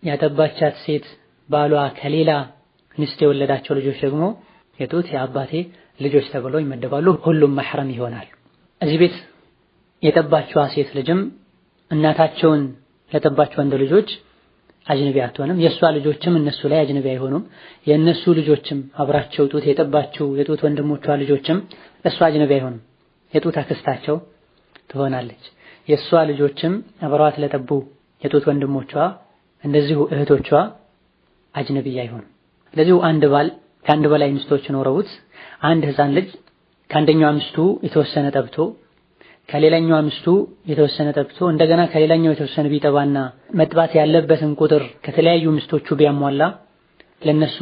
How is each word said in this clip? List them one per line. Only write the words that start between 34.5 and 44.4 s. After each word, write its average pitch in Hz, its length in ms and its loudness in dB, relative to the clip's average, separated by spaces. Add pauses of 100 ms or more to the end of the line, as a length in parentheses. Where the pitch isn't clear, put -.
ኖረውት 135 400 -2 (520)
አንድ 160 240 2
ህፃን 143 280 0
ልጅ 190 160 0 (600)
ከአንደኛዋ 156 420 4
ሚስቱ 147 260 -4 (240)
የተወሰነ 143 500 0
ጠብቶ 120 240 -4 (920)
ከሌላኛዋ 156 520 4
ሚስቱ 151 260 -4 (380)
የተወሰነ 151 480 0
ጠብቶ 143 240 -4 (100)
እንደገና 165 380 2
ከሌላኛው 160 460 2
የተወሰነ 147 360 -4
ቢጠባና 143 500 0 (380)
መጥባት 160 380 2
ያለበትን 156 640 2